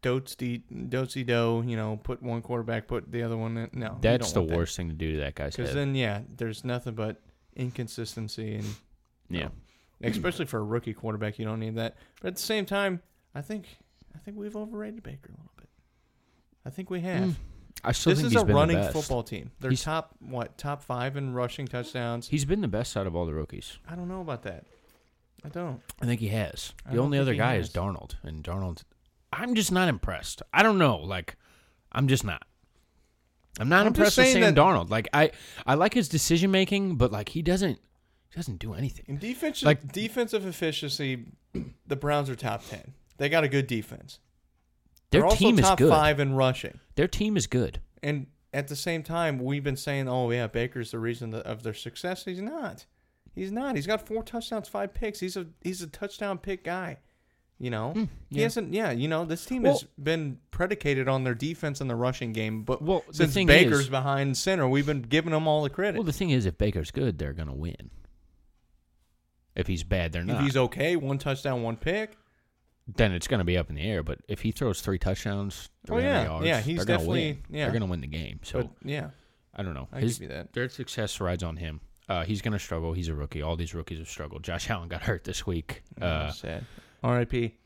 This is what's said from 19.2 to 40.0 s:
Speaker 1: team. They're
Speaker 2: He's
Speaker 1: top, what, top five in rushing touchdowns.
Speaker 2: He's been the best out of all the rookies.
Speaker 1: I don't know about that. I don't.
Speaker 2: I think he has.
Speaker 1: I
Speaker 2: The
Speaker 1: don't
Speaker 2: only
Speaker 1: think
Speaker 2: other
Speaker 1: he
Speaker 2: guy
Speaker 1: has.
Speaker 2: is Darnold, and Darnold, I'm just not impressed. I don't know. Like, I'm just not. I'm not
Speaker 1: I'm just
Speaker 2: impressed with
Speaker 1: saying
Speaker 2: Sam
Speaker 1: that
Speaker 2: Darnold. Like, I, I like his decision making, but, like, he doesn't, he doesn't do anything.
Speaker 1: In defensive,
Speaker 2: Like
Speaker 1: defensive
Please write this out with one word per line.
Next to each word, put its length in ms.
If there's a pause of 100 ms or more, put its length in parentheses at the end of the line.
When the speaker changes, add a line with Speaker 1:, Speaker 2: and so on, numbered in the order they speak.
Speaker 1:
team. 380
They're 100
Speaker 2:
He's 140
Speaker 1:
top, 360
what, 380
top 240
five 340
in 180
rushing 340
touchdowns. 600
Speaker 2:
He's 160
been 180
the 60
best 280
out 100
of 80
all 120
the 80
rookies. 440 (100)
Speaker 1:
I 60
don't 140
know 120
about 220
that. 240 (760)
I 40
don't. 320 (200)
Speaker 2:
I 60
think 140
he 80
has. 440 (140)
Speaker 1:
I 40
Speaker 2:
The 60
Speaker 1:
don't 100
Speaker 2:
only 120
Speaker 1:
think 40
Speaker 2:
other 100
Speaker 1:
he 60
Speaker 2:
guy 180
Speaker 1:
has. 120
Speaker 2:
is 60
Darnold, 480
and 220
Darnold, 380 (500)
I'm 240
just 160
not 160
impressed. 540 (100)
I 100
don't 160
know. 200
Like, 380 (540)
I'm 160
just 180
not. 180 (1160)
I'm 80
not 180
Speaker 1:
I'm 60
just 60
Speaker 2:
impressed 200
with 80
Speaker 1:
saying 180
Speaker 2:
Sam 100
Speaker 1:
that 60
Speaker 2:
Darnold. 300
Like, 220
I, 180 (360)
I 80
like 200
his 140
decision 420
making, 460
but, 160
like, 180
he 120
doesn't, 360 (520)
he 60
doesn't 220
do 160
anything. 340
Speaker 1:
In 100
defensive, 480
Speaker 2:
Like 260
Speaker 1:
defensive 540